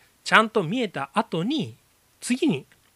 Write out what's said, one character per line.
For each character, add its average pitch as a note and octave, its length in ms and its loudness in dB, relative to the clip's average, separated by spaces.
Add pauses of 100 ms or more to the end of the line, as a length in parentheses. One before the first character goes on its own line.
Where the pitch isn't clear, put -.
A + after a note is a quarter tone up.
(240)
ち - 100 -6
ゃ G3+ 80 10
ん A3+ 80 2
と G#3+ 140 0
見 G3 180 -2
え G#3+ 80 -2
た C#3 240 -8
後 F#3 300 -2
に、 G3+ 320 -4 (460)
次 C4 260 -2
に E3 180 -2 (300)